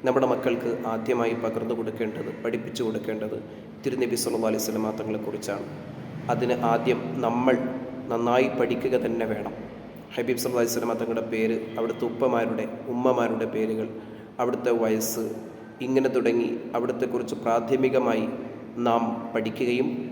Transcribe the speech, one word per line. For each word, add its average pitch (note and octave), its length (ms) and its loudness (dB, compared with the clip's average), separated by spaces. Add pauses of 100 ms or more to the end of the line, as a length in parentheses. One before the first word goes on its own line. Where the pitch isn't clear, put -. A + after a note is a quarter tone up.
നമ്മുടെ C3 260 4
മക്കൾക്ക് A#2+ 400 0 (160)
ആദ്യമായി A#2 460 0 (100)
പകർന്നു A2+ 340 -2
കൊടുക്കേണ്ടത്, A2 500 -4 (140)
പഠിപ്പിച്ചു A#2 420 -4
കൊടുക്കേണ്ടത് A2 540 -4 (460)
തിരുനബി B2 380 0
സല്ലല്ലാഹു A2+ 300 0
അലൈഹി G#2+ 120 0
വസല്ലമ A2 260 0 (100)
തങ്ങളെക്കുറിച്ചാണ്. G#2 680 -4 (680)
അതിന് B2 220 2 (160)
ആദ്യം A#2 280 2 (220)
നമ്മൾ A#2+ 340 4 (560)
നന്നായി A#2+ 360 4 (120)
പഠിക്കുക A#2+ 360 2 (100)
തന്നെ A2+ 260 0
വേണം. G#2 220 -4 (600)
ഹബീബ് A#2+ 240 0
സല്ലല്ലാഹു B2 240 2
അലൈഹി A#2 100 2
വസല്ലമ A#2 260 0
തങ്ങളുടെ A2+ 320 0
പേര്, A2 260 2 (200)
അവിടുത്തെ A#2 280 -2
ഉപ്പമാരുടെ, A#2 600 2 (280)
ഉമ്മമാരുടെ A#2+ 600 2
പേരുകൾ, A2 340 0 (520)
അവിടുത്തെ A#2+ 340 2 (100)
വയസ്സ്, A2 400 2 (580)
ഇങ്ങനെ C3 360 4
തുടങ്ങി A#2 320 4 (260)
അവിടുത്തെക്കുറിച്ച് A#2+ 680 0
പ്രാഥമികമായി A#2+ 840 4 (600)
നാം A#2 160 6 (280)
പഠിക്കുകയും A#2+ 580 2 (220)